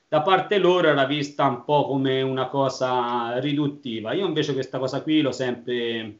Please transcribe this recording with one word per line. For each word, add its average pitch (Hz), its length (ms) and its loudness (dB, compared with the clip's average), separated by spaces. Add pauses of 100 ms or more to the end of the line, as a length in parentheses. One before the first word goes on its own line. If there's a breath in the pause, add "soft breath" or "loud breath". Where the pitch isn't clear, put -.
da 151 120 2
parte 190 360 2
loro 175 320 6
era 139 160 4
vista 143 400 -2
un 127 180 -2
po' 147 240 2
come 135 340 0
una 131 260 -2
cosa 127 920 -2
riduttiva. 131 720 -4
Io 190 140 -2
invece 151 280 -2
questa 131 240 -4
cosa 131 260 -4
qui 156 180 2
l'ho 131 100 0
sempre 120 880 -4